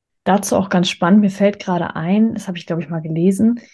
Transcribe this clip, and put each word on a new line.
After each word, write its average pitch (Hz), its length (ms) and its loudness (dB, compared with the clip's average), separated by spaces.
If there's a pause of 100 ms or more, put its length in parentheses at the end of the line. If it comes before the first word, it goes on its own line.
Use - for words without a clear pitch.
(240)
Dazu 196 320 0
auch 196 140 0
ganz 180 180 2
spannend, 190 320 4
mir 196 100 2
fällt 202 280 0
gerade 175 360 -4
ein, 202 380 0
das 214 160 -10
habe 175 80 -8
ich, 165 80 -14
glaube 170 160 -4
ich, - 80 -10
mal 165 140 -6
gelesen, 196 580 0 (140)